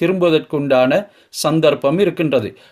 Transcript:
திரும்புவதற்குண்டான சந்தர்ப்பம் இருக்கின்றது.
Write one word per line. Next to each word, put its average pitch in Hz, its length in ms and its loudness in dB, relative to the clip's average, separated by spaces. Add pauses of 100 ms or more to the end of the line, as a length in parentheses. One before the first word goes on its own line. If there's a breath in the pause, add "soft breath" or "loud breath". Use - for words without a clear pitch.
திரும்புவதற்குண்டான 156 1040 0 (220 soft breath)
சந்தர்ப்பம் 151 680 0
இருக்கின்றது. 151 580 -2 (160 soft breath)